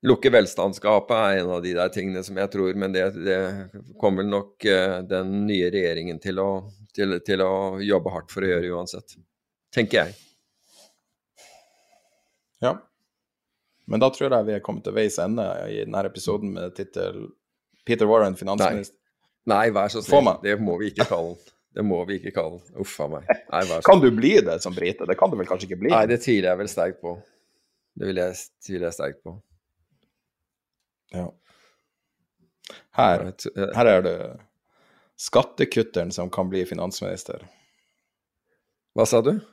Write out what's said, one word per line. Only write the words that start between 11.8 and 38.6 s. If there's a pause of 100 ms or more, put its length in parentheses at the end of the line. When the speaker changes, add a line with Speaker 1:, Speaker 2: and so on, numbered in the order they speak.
Speaker 2:
Ja. (1120)
Men
da
tror
jeg
vi
er
kommet
til
veis
ende (180)
i
denne
episoden
med
tittel (580)
Peter
Warren,
finansminister.
Speaker 1:
Nei. (480)
Nei,
vær
så
Speaker 2:
Få
Speaker 1:
snill.
Speaker 2:
meg.
Speaker 1:
Det
må
vi
ikke
kalle
den. (220)
Det
må
vi
ikke
kalle
den.
Uff
a
meg.
Nei,
vær
så
Speaker 2:
Kan
Speaker 1:
snill.
Speaker 2:
du
bli
det
som
brite?
Det
kan
du
vel
kanskje
ikke
bli?
Speaker 1:
Nei,
det
tviler
jeg
vel
sterkt
på. (840)
Det
vil
jeg, (240)
tviler
jeg
sterkt
på. (1800)
Speaker 2:
Ja. (1700)
Her,
Speaker 1:
Jeg
t-,
eh.
Speaker 2:
her
er
det (1080)
skattekutteren
som
kan
bli
finansminister. (1500)